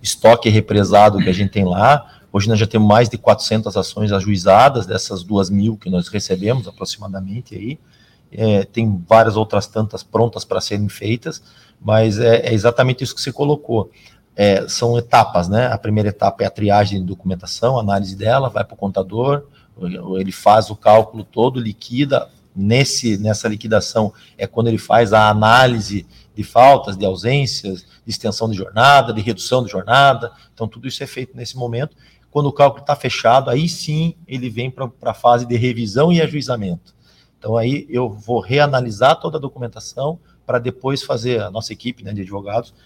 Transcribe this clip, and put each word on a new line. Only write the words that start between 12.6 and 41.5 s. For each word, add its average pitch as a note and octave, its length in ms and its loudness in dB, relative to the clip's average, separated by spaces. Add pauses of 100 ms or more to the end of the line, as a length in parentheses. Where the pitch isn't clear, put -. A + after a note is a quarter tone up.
isso - 140 -10
que - 40 -12
você C3+ 120 -8
colocou. C#3+ 580 -2 (460)
É, G2+ 320 2
são A#2+ 280 -2
etapas, A2 520 0
né? A2 180 0
A A#2+ 120 -4
primeira G#2+ 320 -2
etapa - 340 -2
é - 20 -2
a G2 40 -4
triagem G2+ 500 0
de F2+ 40 -6
documentação, F#2 760 -4
análise G2+ 340 -4
dela, A#2 340 -2
vai G#2+ 140 -6
pro - 140 -12
contador, G#2 640 -4 (800)
ele F#2+ 100 -4
faz G#2+ 400 2
o G#2 60 -10
cálculo A2 480 4
todo, B2+ 340 -2
liquida. B2 680 -4 (320)
Nesse, A2+ 580 0
nessa G#2+ 280 -4
liquidação G#2+ 640 -2 (240)
é - 80 -8
quando A#2 220 -4
ele A2+ 120 0
faz A2 340 2
a G#2+ 160 6
análise G#2+ 760 2 (300)
de G#2+ 80 -8
faltas, A#2+ 540 6
de G2 80 -4
ausências, G2+ 800 -4 (220)
de A2+ 60 -12
extensão A2+ 400 -6
de G#2 60 -6
jornada, B2 560 4
de G#2+ 80 -4
redução A#2 440 -2
de A2+ 60 -10
jornada. B2 600 2 (200)
Então, A2+ 140 -10
tudo A#2 220 -14
isso - 140 -12
é C3+ 40 -10
feito B2+ 300 -14
nesse A#2+ 200 -14
momento. B2 400 -8 (360)
Quando D3 140 -2
o C#3 60 -2
cálculo C#3 320 2
tá D3 120 -2
fechado, B2 520 0
aí D3 200 -2
sim D#3+ 480 -4 (100)
ele B2+ 240 -8
vem A#2+ 220 -8
pra, C3 160 -10
pra A#2 260 -8
fase A#2+ 320 2
de A#2+ 100 -2
revisão A#2 560 0
e E3+ 80 2
ajuizamento. B2 760 -6 (420)
Então, A2 180 -4
aí B2 320 -4
eu B2 220 -4
vou G#2+ 300 -6
reanalisar C3 800 0
toda - 160 -8
a D3+ 40 -6
documentação C3 800 -10 (260)
pra B2 140 -2
depois C3 460 -6
fazer, A#2+ 360 -4
a G2+ 120 -10